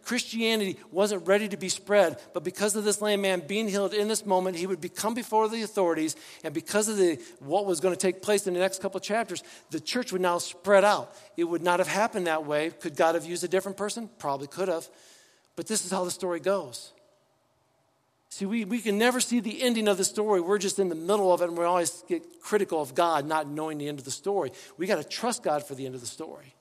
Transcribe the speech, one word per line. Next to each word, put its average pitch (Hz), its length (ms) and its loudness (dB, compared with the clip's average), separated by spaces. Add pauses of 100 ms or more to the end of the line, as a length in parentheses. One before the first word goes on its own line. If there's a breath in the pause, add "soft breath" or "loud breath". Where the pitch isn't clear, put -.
Christianity 226 760 0 (120)
wasn't 190 360 0
ready 208 200 6
to 190 100 -6
be 180 120 -6
spread, 185 500 4 (140 loud breath)
but 165 100 -4
because 202 320 0
of 214 80 -2
this 208 160 2
lame 208 220 2
man 185 240 0
being 208 220 -2
healed 196 260 0
in 208 140 0
this 220 180 -2
moment, 185 320 2
he 175 80 -2
would 185 160 -4
become 202 320 -4
before 220 340 2
the 226 140 -4
authorities, 165 540 0 (280 loud breath)
and 156 120 -6
because 202 320 0
of 220 100 -2
the, 170 220 4 (180 loud breath)
what 180 300 -2
was 175 120 -2
gonna 175 160 2
take 180 280 -2
place 202 240 0
in 180 80 -2
the 175 40 0
next 190 220 0
couple 190 160 -6
of 180 60 -8
chapters, 208 400 -4 (260 loud breath)
the 151 100 -6
church 247 320 -4
would 185 100 -2
now 175 180 2
spread 190 440 4
out. 190 320 2 (220 loud breath)
It 170 60 2
would 170 180 -2
not 175 160 4
have 180 100 2
happened 196 380 0
that 160 220 -2
way. 151 240 0
Could 165 240 -10
God 165 180 4
have 160 120 0
used 175 180 -6
a 175 40 -4
different 190 300 -2
person? 208 400 -6
Probably 139 300 -4
could 185 220 -4
have. 165 200 -4 (680 soft breath)
But 170 120 -10
this 214 180 -2
is 180 60 -6
how 190 120 0
the 180 60 -2
story 175 300 -4
goes. 170 540 -4 (1400)
See, - 140 -6
we, 226 180 -2
we 214 160 -4
can 202 200 0
never 247 200 4
see 240 200 2
the 220 240 -4
ending 226 240 2
of 202 100 6
the 190 60 0
story. 208 360 2
We're 190 200 2
just 185 180 -2
in 196 100 2
the 170 60 -2
middle 180 400 2
of 170 80 2
it, 175 80 2
and 170 80 -4
we 170 80 2
always 175 420 0
get - 360 -6
critical 185 360 0
of 135 140 -4
God 160 320 2
not 156 220 0
knowing 151 320 -6
the 143 80 -6
end 147 100 -6
of 131 80 -14
the 135 60 -10
story. 185 400 -2 (260 loud breath)
We 170 80 -4
gotta 185 180 0
trust - 380 -4
God 151 240 -2
for 143 80 -12
the 131 140 -8
end 131 80 -10
of 127 40 -10
the 117 80 -12
story. 151 540 -14